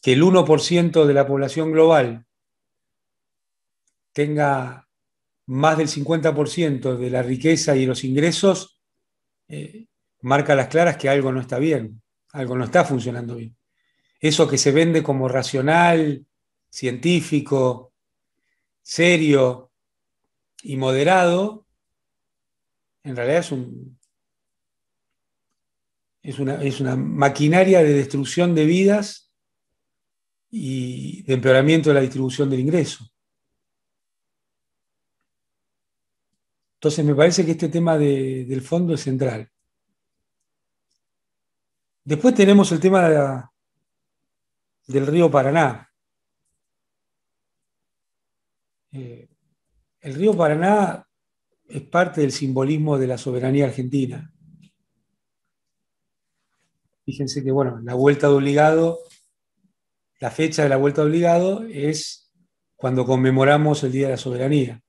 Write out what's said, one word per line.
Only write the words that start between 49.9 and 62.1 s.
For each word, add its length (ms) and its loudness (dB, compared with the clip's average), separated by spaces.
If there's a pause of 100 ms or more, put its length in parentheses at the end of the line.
el 160 -14
río 220 0
Paraná 680 0 (600)
es 160 -12
parte 400 -2
del 100 0
simbolismo 680 -2
de 100 -2
la 100 -4
soberanía 480 -2
argentina. 680 -6 (2750)
Fíjense 380 -8
que, 80 -4
bueno, 300 -2
la 120 -10
vuelta 360 2
de 60 4
obligado, 640 2 (1200)
la 100 -8
fecha 320 -2
de 60 2
la 80 2
vuelta 240 0
de 80 2
obligado 540 0
es 680 -8 (460)